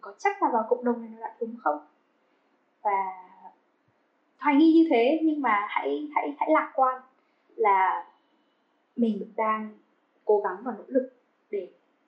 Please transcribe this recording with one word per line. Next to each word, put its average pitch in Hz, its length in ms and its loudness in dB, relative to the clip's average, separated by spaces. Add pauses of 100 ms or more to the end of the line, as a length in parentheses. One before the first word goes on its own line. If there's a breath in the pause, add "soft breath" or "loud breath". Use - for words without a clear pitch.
có 196 160 -16
chắc 403 260 -4
là 285 100 2
vào 220 160 0
cộng 247 140 0
đồng 233 180 -2
này 226 120 -16
nó 226 80 -20
đã - 180 -12
đúng 233 240 -8
không?" 151 160 -2 (1000)
Và 196 240 -2 (1300)
hoài 285 180 0
nghi 320 180 6
như 330 160 6
thế, 269 340 4
nhưng 302 180 0
mà 208 280 0
hãy, 294 460 -4
hãy, 285 240 -2
hãy 339 120 0
lạc 311 240 2
quan 254 260 2 (540)
là 185 520 2 (880)
mình 220 400 -2
đang 214 420 -4 (480)
cố 208 180 2
gắng 190 200 -6
và 254 140 -8
nỗ - 100 -18
lực 254 220 -2 (400)
để 190 180 -8 (400)